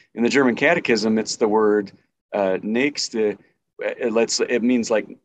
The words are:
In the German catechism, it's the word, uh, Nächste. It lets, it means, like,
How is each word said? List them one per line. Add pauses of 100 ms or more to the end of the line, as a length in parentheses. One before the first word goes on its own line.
(140)
In
the
German
catechism,
it's
the
word, (420)
uh,
Nächste. (400)
It
lets,
it
means,
like,